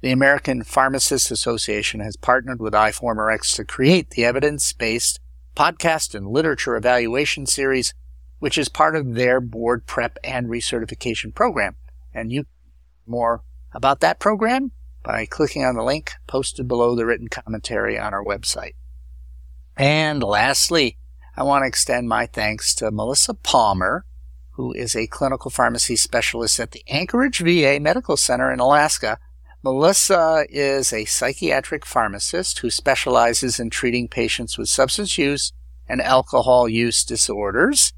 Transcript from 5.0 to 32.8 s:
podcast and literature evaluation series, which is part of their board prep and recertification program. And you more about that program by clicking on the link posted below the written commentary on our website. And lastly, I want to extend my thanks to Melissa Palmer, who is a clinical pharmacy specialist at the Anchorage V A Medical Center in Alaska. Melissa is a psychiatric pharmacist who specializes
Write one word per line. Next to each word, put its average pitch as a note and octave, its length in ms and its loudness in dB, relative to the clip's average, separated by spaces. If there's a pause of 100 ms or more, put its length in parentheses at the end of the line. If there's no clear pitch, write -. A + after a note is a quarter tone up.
podcast D#3+ 580 0
and G2 140 -10
literature C3+ 480 0
evaluation B2 720 0
series, C3+ 480 0 (460)
which C#3+ 180 -2
is D3+ 100 0
part D#3 300 2
of C3 180 -4
their B2 240 4
board A#2 460 -2
prep - 400 -4
and B2 220 -6
recertification A2+ 840 -6
program. A2 440 0 (360)
And A2+ 200 -6
you C#3+ 120 -2 (640)
more A#2 360 0 (300)
about C3+ 280 2
that F#3 180 2
program A3+ 540 0 (280)
by A2 240 -4
clicking C#3+ 380 -2
on B2+ 120 2
the A2+ 80 -4
link C#3+ 280 -2 (160)
posted C3 400 -4
below A#2+ 260 2
the A#2 120 0
written A#2 240 -2
commentary G#2+ 680 -4
on G#2 160 -6
our G2+ 100 -4
website. - 500 -6 (1040)
And D3+ 440 2
lastly, A#2+ 760 2 (400)
I B2+ 60 -2
want C#3 200 2
to C3 40 0
extend B2 420 -2
my A#2 160 0
thanks A2 500 -4
to A2 160 -2
Melissa A#2 420 0
Palmer, G#2+ 720 2 (460)
who B2+ 220 -8
is A#2+ 240 -4
a A2+ 100 -2
clinical C3+ 420 -4
pharmacy A#2+ 460 0
specialist A#2 640 0
at - 120 -6
the - 180 -18
Anchorage A#3+ 500 0
V E3+ 260 4
A C#3 140 4
Medical D3+ 380 0
Center C3 340 2
in B2+ 80 -2
Alaska. C3+ 600 2 (440)
Melissa D#3+ 840 4
is C#3 420 0
a G#2+ 140 -4
psychiatric C3+ 800 -2
pharmacist A2 720 -2
who A#2+ 100 -4
specializes A#2+ 880 2